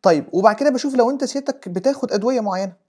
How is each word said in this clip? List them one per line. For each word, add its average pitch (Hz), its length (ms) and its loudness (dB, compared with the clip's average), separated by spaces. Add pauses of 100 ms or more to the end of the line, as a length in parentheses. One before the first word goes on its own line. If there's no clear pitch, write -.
طيب 160 300 2
وبعد 208 240 4
كده 285 140 2
بشوف 269 240 -4
لو 240 160 4
انت 277 140 -2
سيادتك 277 440 -6
بتاخد 185 440 -2
ادويه 233 280 0
معينه 190 320 -4 (160)